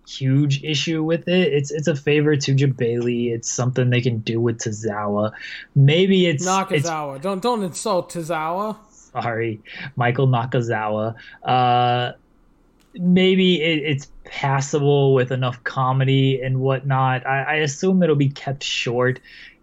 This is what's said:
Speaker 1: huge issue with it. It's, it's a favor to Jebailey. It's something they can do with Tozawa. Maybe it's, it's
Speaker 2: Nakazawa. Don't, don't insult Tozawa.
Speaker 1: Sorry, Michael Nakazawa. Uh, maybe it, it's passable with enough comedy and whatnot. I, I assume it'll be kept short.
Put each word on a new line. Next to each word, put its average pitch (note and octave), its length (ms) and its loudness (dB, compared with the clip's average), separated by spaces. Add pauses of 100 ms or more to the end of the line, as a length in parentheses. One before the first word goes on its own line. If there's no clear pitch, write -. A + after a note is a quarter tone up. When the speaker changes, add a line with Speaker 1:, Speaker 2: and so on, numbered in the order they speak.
Speaker 1:
huge C#3 560 0
issue D#3 400 -2
with E3 240 -2
it. F3 260 2
It's, C#3+ 180 0
it's D3+ 160 -4
a E3 80 2
favor D3 400 2
to C#3 200 0
Jebailey. A#2+ 760 0
It's A#2 180 -6
something B2 420 0
they B2 100 2
can A#2 180 -2
do A2+ 220 -2
with A#2 160 0
Tozawa. G#2+ 720 -4 (440)
Maybe F3+ 500 6
it's, E3 180 0
it's F#3 80 0
Speaker 2:
Nakazawa. D#3 720 -2
Don't, F#3 200 -6
don't A#3 220 -2
insult F3+ 480 -4
Tozawa. E3+ 640 -4 (380)
Speaker 1:
Sorry, A2+ 480 -4 (340)
Michael C3 320 2
Nakazawa. A2+ 880 -2 (280)
Uh, B2 720 2 (840)
maybe F#3 600 4
it, D#3 220 0
it's C#3+ 280 -4 (140)
passable C#3 880 2
with B2+ 180 2
enough B2+ 320 -4
comedy C3+ 800 2
and C3 180 -2
whatnot. C3 680 0
I, C3+ 180 -2
I D3 140 -2
assume F#3 460 0
it'll D#3 120 4
be C#3 140 2
kept - 340 -8
short. B2 560 -2 (440)